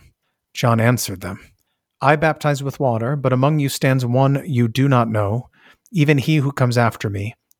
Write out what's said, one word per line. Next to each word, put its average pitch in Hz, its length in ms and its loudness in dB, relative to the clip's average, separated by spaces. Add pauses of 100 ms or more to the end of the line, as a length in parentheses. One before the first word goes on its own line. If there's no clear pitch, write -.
(520)
John 113 280 0
answered 113 420 -2
them, 95 180 -12 (600)
"I 147 140 4
baptize 151 440 -2
with 139 200 -8
water, 120 340 -2
but 131 180 -2
among 143 280 2
you 139 100 -2
stands 131 340 0
one 135 400 2
you 120 220 0
do 127 220 0
not 123 200 2
know, 107 400 -2 (440)
even 151 260 2
he 156 200 2
who 139 120 0
comes 123 260 0
after 117 320 0
me, 101 260 -6 (260)